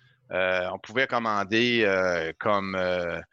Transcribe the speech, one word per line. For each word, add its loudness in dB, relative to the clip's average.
Euh, 0
on -8
pouvait -2
commander, 2
euh, 2
comme, 0
euh, -2